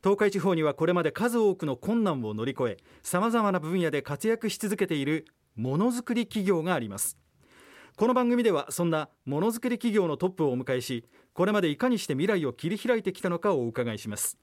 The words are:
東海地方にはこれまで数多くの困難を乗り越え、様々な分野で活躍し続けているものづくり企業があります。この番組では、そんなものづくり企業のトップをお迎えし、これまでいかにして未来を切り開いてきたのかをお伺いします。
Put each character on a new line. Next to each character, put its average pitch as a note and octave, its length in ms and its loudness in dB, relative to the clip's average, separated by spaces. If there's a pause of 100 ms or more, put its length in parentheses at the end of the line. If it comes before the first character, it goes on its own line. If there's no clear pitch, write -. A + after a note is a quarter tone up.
東 G3 120 4
海 G#3 140 4
地 G3 80 -2
方 F3+ 160 2
に D#3+ 80 2
は D3 120 2
こ D#3+ 120 0
れ F3+ 60 2
ま F3 100 2
で D3+ 80 2
数 A3+ 260 -2
多 G#3 200 4
く E3 100 -6
の C3 100 -2
困 A3 280 0
難 C#3+ 180 0
を G#2+ 100 -4
乗 A2 120 -2
り C3+ 80 -2
越 B2+ 160 -2
え、 F#2+ 80 -4 (260)
様 G3+ 280 0
々 A3 200 2
な F#3 80 0
分 E3+ 220 -2
野 D#3+ 100 2
で C#3 120 -2
活 C#3+ 260 -4
躍 A3+ 200 -2
し - 100 -4
続 G3+ 180 -2
け F#3+ 100 0
て F3 80 -2
い C#3 100 0
る D3+ 200 -2 (320)
も B2+ 220 0
の A#3 120 4
づ A#3+ 120 -4
く A#3+ 120 -2
り A#3 140 0
企 G3+ 180 -2
業 F3 160 2
が F3+ 120 0
あ D3 40 0
り A2+ 100 -4
ま G2 100 -10
す。 - 200 -6 (800)
こ G#3+ 100 2
の B3+ 80 2
番 B3 160 4
組 A#3+ 140 2
で G#3+ 80 6
は、 D3 180 0
そ F3 140 -2
ん E3+ 60 2
な D#3 180 -2 (160)
も C#3+ 160 -2
の A3 100 2
づ A3+ 80 -8
く B3 100 -4
り A#3 100 -2
企 A3 180 0
業 F#3 100 4
の D3 100 -2
ト F#3 120 0
ッ - 20 0
プ E3+ 140 -2
を C#3 60 4
お B2 60 0
迎 B2+ 200 -2
え B2 40 -2
し、 A#2+ 240 -6 (280)
こ F3 140 0
れ G#3 40 2
ま G#3 100 2
で E3 100 2
い C#3+ 60 -4
か B3 120 0
に A#3 100 2
し - 80 -6
て D3+ 60 -4
未 D3+ 160 0
来 F3+ 180 2
を A#2+ 60 -2
切 - 180 -4
り G#3 80 -2
開 A#3 220 0
い - 20 -16
て F#3 100 -2
き - 80 -14
た F#3 100 0
の E3+ 100 -2
か G#3 120 2
を C3+ 100 0
お A#2+ 40 -2
伺 A#2 280 -4
い G#2 40 -8
し A2 100 -10
ま G#2 80 -6
す。 - 260 -6